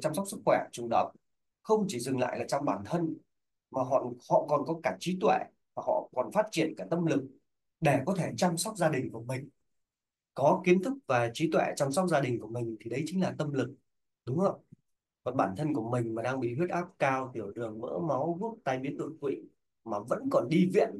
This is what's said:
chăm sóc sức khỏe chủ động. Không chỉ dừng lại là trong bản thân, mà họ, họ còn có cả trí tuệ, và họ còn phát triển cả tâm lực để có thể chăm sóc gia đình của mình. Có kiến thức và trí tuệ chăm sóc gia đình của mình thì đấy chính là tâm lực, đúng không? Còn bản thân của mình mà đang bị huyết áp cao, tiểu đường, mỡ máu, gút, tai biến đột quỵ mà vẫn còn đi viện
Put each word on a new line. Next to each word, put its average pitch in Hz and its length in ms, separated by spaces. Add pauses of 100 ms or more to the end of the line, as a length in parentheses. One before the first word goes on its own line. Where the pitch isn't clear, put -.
chăm 156 120
sóc 196 140
sức - 180
khỏe 117 140 (120)
chủ 120 160
động. 104 280 (460)
Không 220 260
chỉ 123 120
dừng 131 200
lại - 200
là 117 80
trong 143 180
bản 101 200
thân, 160 320 (540)
mà 131 120
họ, 127 220 (240)
họ - 200
còn 147 160
có 165 180
cả - 160
trí 185 220
tuệ, 113 160 (380)
và - 100
họ - 300
còn 120 160
phát 214 200
triển 160 260
cả - 120
tâm 175 160
lực 143 180 (580)
để 139 240
có 190 120
thể 156 200
chăm 175 200
sóc 214 200
gia 160 120
đình 127 220
của 113 120
mình. 127 260 (840)
Có 165 320
kiến 185 180
thức 262 100 (140)
và 120 260
trí 165 180
tuệ - 120 (120)
chăm 139 160
sóc 185 180
gia 151 100
đình 120 200
của - 80
mình 113 320
thì 113 100
đấy 131 160
chính 185 160
là 127 160
tâm 147 160
lực, 127 220 (500)
đúng 139 140
không? 190 220 (640)
Còn 127 140
bản 98 200
thân 151 160
của 113 160
mình 117 260
mà 117 60
đang 131 180
bị 120 160
huyết 175 140
áp 175 160 (140)
cao, 131 340
tiểu 101 180
đường, 110 300
mỡ 147 180
máu, 160 400
gút, 220 240
tai 131 160
biến 139 180
đột - 240
quỵ 139 140 (480)
mà 107 160
vẫn 202 320
còn 120 180
đi 175 240
viện 165 160 (100)